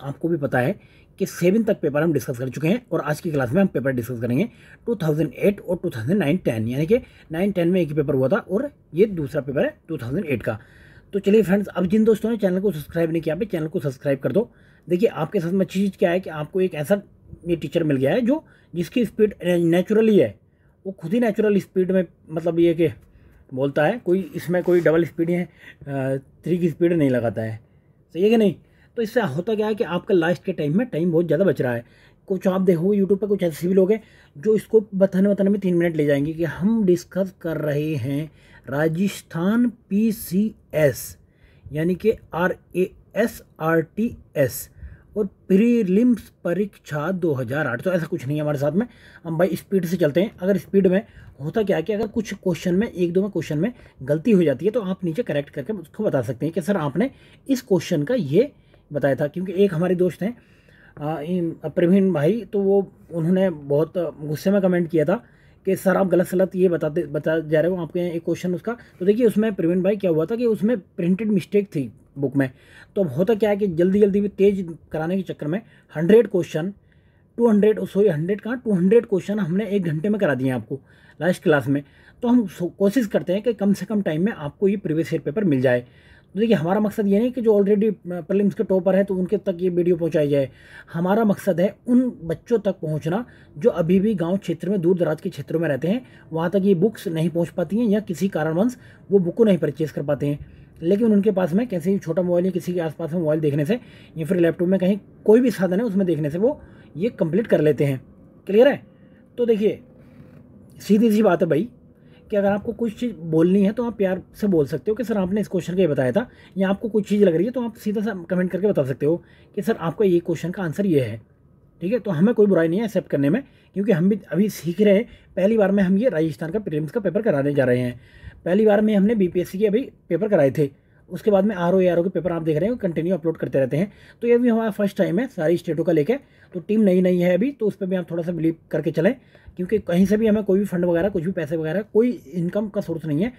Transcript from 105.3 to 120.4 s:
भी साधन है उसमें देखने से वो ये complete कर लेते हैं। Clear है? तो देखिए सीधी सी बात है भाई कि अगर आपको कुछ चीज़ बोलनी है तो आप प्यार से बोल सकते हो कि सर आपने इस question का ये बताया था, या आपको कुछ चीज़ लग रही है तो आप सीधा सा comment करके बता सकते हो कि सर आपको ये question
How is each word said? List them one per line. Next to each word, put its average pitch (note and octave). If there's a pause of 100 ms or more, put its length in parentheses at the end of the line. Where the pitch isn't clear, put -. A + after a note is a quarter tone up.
भी B3+
साधन F3+
है B3
उसमें G3
देखने D#3
से D#3+
वो C4 (360)
ये G#3
complete F#3+
कर E3
लेते D3+
हैं। C3+ (460)
Clear A3
है? - (540)
तो A#3+
देखिए G#3 (1000)
सीधी A3
सी G#3+
बात F3+
है E3
भाई B2+ (600)
कि G#3+
अगर G3
आपको G#3
कुछ A#3
चीज़ A#3
बोलनी E3+
है G3
तो A#3
आप A#3
प्यार F#3 (140)
से G#3+
बोल D#3+
सकते D3+
हो G#3+
कि B3+
सर G#3+
आपने F#3+
इस -
question F3
का F#3+
ये F3
बताया C3
था, B3 (280)
या F#3+
आपको G3+
कुछ G#3
चीज़ G3+
लग E3+
रही F3
है B3
तो B3+
आप A#3
सीधा G#3+
सा G3
comment F3+
करके F#3
बता E3
सकते C3+
हो E3+ (320)
कि G3+
सर A3
आपको E3
ये F3
question E3+